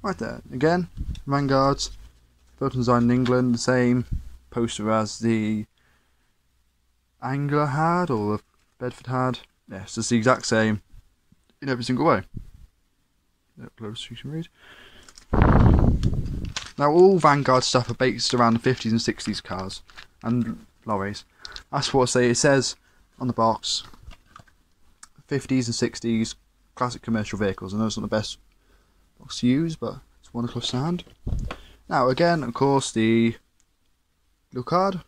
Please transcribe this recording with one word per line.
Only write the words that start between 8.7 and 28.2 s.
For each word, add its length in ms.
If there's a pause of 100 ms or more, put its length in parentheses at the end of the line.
Bedford 280
had. 320 (320)
Yes, 260
it's 140
the 80
exact 260
same 380 (800)
in 80
every 140
single 200
way. 200 (1400)
Up 120
close, 340
you 60
can 140
read. 180 (2250)
Now, 160
all 260
Vanguard 460
stuff 260
are 40
based 400
around 200
the 60
fifties 320
and 100
sixties 380
cars 420 (400)
and 440 (180)
lorries. 400 (480)
That's 200
what 100
I 40
say. 240
It 60
says 400 (420)
on 80
the 60
box, 500 (1400)
fifties 400
and 80
sixties 640 (380)
classic 280
commercial 360
vehicles. 360
I 40
know 80
it's 100
not 60
the 140
best 220 (800)